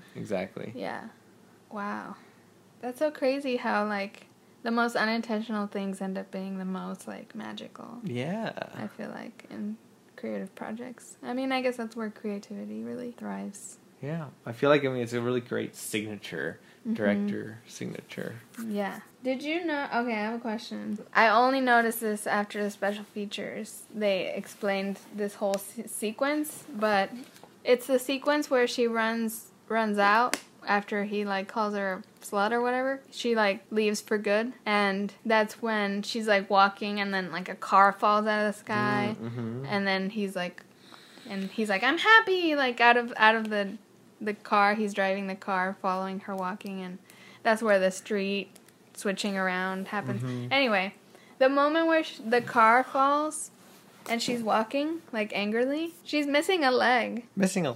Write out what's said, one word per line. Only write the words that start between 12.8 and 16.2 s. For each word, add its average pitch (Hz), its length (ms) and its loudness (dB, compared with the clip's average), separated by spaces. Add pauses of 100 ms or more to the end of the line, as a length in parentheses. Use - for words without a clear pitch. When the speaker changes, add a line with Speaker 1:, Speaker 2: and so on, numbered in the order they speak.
Speaker 2:
really 240 280 -8
thrives. 202 640 -10 (240)
Speaker 1:
Yeah. 156 240 -6 (200)
I 131 60 -8
feel 143 180 2
like, 143 140 6
I 135 60 2
mean, 127 140 -2
it's 113 100 -6
a 120 80 0
really 123 200 0
great 110 340 -6
signature 107 840 -6 (220)